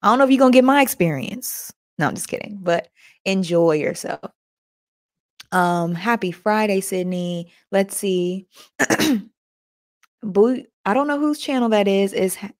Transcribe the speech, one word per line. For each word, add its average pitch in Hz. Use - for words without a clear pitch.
I 202
don't 240
know 277
if 262
you're 262
gonna 262
get 254
my 269
experience. -
No, 151
I'm -
just -
kidding, -
but 170
enjoy 170
yourself. -
Um, 175
happy 185
Friday, 208
Sydney. 180
Let's 196
see. 185
<clears throat> 269
Boo, 214
I 196
don't 277
know 285
whose 294
channel 247
that 208
is, 196
is, 185